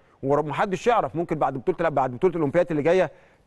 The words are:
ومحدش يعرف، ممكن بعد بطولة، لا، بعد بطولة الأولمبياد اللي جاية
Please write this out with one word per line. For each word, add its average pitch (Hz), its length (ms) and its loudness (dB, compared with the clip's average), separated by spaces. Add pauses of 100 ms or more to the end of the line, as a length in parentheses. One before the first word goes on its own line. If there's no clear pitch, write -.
(220)
ومحدش 151 640 0
يعرف، 202 300 2
ممكن 165 220 -4
بعد 139 160 -2
بطولة، 156 260 -2
لا، 165 80 0
بعد 135 220 0
بطولة 156 240 0
الأولمبياد 165 360 2
اللي 147 120 0
جاية 170 300 2 (340)